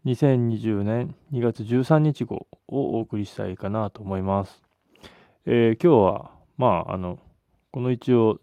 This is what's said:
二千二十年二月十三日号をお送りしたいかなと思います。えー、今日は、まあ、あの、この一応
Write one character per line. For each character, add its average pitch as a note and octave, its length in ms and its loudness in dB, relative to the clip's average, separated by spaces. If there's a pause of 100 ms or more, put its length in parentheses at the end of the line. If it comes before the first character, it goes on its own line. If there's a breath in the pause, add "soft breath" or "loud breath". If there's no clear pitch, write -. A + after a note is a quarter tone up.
二 B2+ 100 -2
千 B2+ 320 2
二 A2+ 120 -2
十 G#2+ 260 -2
年 A#2+ 300 -4 (160)
二 C3 100 -4
月 A#2 240 -2
十 A#2+ 200 0
三 D#3 180 4
日 D3+ 220 0
号 - 220 -10 (220)
を B2 300 -4
お - 20 -2
送 A2 160 -8
り G#2 80 -4
し - 100 -14
た G2+ 140 -6
い F#2 80 -8
か G2 140 -8
な G#2+ 180 -4
と G#2+ 140 -14
思 F#2+ 160 -6
い - 20 -4
ま G2 240 0
す。 - 180 -18 (840 loud breath)
え A#2 340 4
ー、 - 20 0
今 C#3+ 240 6
日 F#2+ 100 0
は、 - 140 -14 (280)
ま G#2+ 280 2
あ、 F2+ 60 -6
あ F#2+ 60 -4
の、 F2+ 200 -8 (520)
こ B2+ 100 -10
の B2+ 120 -2
一 B2+ 200 0
応 A2+ 300 4